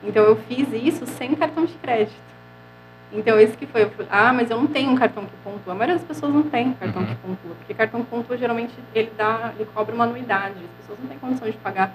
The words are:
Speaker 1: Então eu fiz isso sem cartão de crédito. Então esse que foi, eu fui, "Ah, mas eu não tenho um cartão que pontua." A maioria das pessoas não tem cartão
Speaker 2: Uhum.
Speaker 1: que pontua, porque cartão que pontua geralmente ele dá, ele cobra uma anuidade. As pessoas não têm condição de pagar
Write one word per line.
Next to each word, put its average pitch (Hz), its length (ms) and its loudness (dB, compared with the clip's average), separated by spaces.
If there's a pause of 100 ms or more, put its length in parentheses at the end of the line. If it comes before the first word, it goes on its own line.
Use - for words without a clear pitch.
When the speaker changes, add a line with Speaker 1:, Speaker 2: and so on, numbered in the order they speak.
Speaker 1:
Então 208 200 4
eu 214 120 8 (120)
fiz 254 260 0
isso 240 320 -2
sem 262 300 -4
cartão 320 300 0
de 320 80 -4
crédito. - 520 -2 (880)
Então 214 260 4
esse 220 160 8
que - 120 -12
foi, 220 160 4
eu 214 80 2
fui, - 180 -8
"Ah, 220 240 6
mas 240 160 2
eu 226 80 0
não 254 80 2
tenho 277 240 2
um 254 60 6
cartão 220 300 2
que 190 60 -14 (120)
pontua." 202 300 -10
A - 20 -6
maioria 254 200 2
das - 80 -2
pessoas 294 300 -4
não 294 100 6
tem 254 300 0
cartão - 300 -4
Speaker 2:
Uhum. 214 40 -2
Speaker 1:
que 117 80 -4
pontua, 185 440 -10
porque - 160 -12
cartão 226 260 -2
que 233 80 -8
pontua 240 260 -6
geralmente 240 380 -4 (220)
ele 220 200 0
dá, 226 440 -2
ele 214 160 -6
cobra 214 180 -2
uma 233 120 2
anuidade. 208 500 -2
As 170 260 -18
pessoas 208 180 -16
não 254 80 -12
têm 269 120 -12
condição 254 280 -4
de 214 100 -6
pagar 190 380 -2